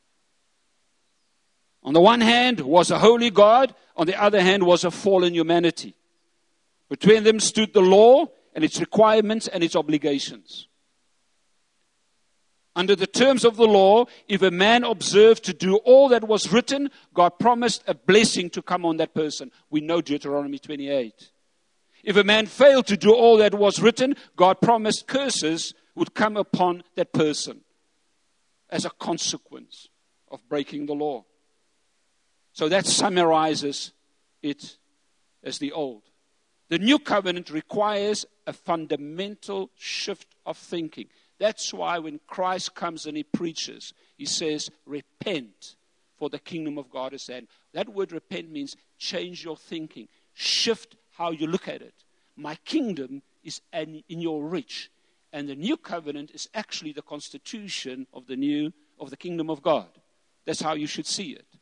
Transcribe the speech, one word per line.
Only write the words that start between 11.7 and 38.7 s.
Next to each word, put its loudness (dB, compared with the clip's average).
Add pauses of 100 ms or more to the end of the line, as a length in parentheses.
Under 2
the 0
terms 2
of 2
the 6
law, 6 (240)
if -2
a 4
man 2
observed 4
to -6
do 0
all 8
that 2
was -2
written, 0 (220)
God 2
promised 0
a -4
blessing 2
to -10
come -4
on -2
that -4
person. -6 (180)
We -4
know -2
Deuteronomy -6
twenty-eight. -8 (720)
If -2
a 6
man 2
failed 6
to 0
do 6
all 6
that 4
was 0
written, 2 (220)
God 4
promised 0
curses -4 (220)
would -6
come -2
upon -2 (100)
that -6
person -4 (1080)
as -6
a -8
consequence -10 (420)
of -20
breaking -8
the -8
law. -8 (1300)
So -6
that -2
summarizes -2 (480)
it -12 (640)
as -14
the -10
old. -10 (640)
The -4
new 2
covenant -6
requires -6 (220)
a -12
fundamental -10